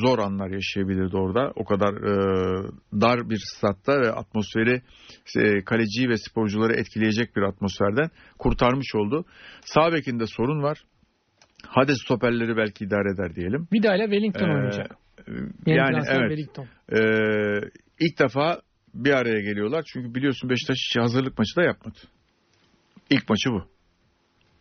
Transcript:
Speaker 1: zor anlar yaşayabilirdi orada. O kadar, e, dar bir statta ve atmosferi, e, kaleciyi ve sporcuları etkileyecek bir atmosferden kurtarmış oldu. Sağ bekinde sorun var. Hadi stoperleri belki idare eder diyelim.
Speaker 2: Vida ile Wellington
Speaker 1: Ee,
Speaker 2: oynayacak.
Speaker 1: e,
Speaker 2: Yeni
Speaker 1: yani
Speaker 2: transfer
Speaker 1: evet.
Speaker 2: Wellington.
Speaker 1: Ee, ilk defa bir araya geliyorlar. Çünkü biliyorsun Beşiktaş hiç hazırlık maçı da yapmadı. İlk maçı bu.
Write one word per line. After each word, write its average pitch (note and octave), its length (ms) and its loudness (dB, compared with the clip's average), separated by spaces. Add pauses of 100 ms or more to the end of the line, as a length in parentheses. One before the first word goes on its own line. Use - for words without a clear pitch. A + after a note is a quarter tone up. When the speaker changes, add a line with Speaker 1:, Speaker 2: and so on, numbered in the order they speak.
Speaker 1:
zor B2+ 120 4
anlar G2 320 -4
yaşayabilirdi F#2+ 680 -2
orada. F#2+ 400 0
O - 80 -6
kadar, G2+ 300 0
e, G#2 180 -2 (880)
dar A#2 300 2
bir A2 80 -2 (180)
statta C3 440 0
ve A2+ 120 2
atmosferi, A2 720 -2 (540)
e, G#2 280 4
kaleciyi A2+ 440 0
ve A#2 80 2
sporcuları A2 560 0
etkileyecek A2 640 0
bir G#2 60 2
atmosferden G2+ 680 0 (280)
kurtarmış B2+ 560 0
oldu. A2 300 0 (400)
Sağ E3 280 4
bekinde B2 340 -2
sorun C#3 360 -2
var. D3 160 -2 (920)
Hadi C3+ 280 4
stoperleri A#2 600 0
belki A2 280 -2
idare G2 300 0
eder F2+ 200 -4
diyelim. G#2+ 380 -4
Speaker 2:
Vida G#3 240 4
ile G#3+ 80 0
Wellington G3+ 440 0
Speaker 1:
Ee, D#3 60 2
Speaker 2:
oynayacak. G2+ 420 -4 (320)
Speaker 1:
e, - 40 -14 (340)
Speaker 2:
Yeni D#3 120 4
Speaker 1:
yani C3+ 140 4
Speaker 2:
transfer C3+ 280 0
Speaker 1:
evet. A#2+ 160 0
Speaker 2:
Wellington. C#3 300 -12 (260)
Speaker 1:
Ee, G#2+ 800 2 (300)
ilk D#3+ 180 0
defa D3 420 0 (340)
bir B2 180 0
araya A#2+ 280 2
geliyorlar. G#2 520 -2
Çünkü B2 220 -10
biliyorsun B2+ 360 -2
Beşiktaş B2+ 260 0 (120)
hiç - 120 -4
hazırlık B2+ 380 0
maçı - 180 0
da F3 60 2
yapmadı. A#2 360 -2 (1120)
İlk - 180 0
maçı A2 220 0
bu. G2 240 -6 (880)